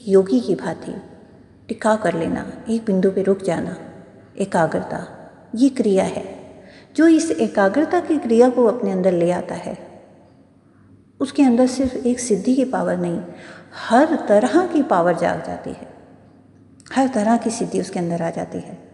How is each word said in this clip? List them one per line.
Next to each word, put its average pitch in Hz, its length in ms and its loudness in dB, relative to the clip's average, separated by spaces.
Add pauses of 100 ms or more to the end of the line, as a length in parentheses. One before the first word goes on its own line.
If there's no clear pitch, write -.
योगी 190 320 4
की - 160 -2
भांति - 360 -8 (760)
टिका 220 280 0
कर 208 180 0
लेना, - 380 -4 (180)
एक 226 160 -2
बिंदु 190 260 2
पे 190 120 -2
रुक 196 180 2
जाना, 175 360 -4 (600)
एकाग्रता, 180 720 -2 (480)
ये 254 140 4
क्रिया 202 340 2
है। - 320 -6 (600)
जो 311 120 6
इस 320 240 4
एकाग्रता 220 680 2
की 330 180 -2
क्रिया 240 320 6
को 247 160 2
अपने 196 260 0
अंदर 185 200 2
ले 170 200 2
आता 175 240 -4
है, - 220 -10 (1400)
उसके 285 240 0
अंदर 254 240 4
सिर्फ 254 280 -2
एक 247 240 -2
सिद्धि 220 360 0
की 269 100 2
पावर 180 320 -2
नहीं, 175 240 -4 (680)
हर 285 380 4
तरह 247 400 4
की 302 140 0
पावर 175 360 2
जाग 165 300 -2
जाती 175 220 -10
है, - 180 -14 (1080)
हर 262 120 2
तरह 226 300 0
की 226 120 -2
सिद्धि 190 320 -4
उसके 185 180 -6
अंदर 170 220 -4
आ 165 80 -2
जाती 170 280 -8
है। 175 200 -14 (160)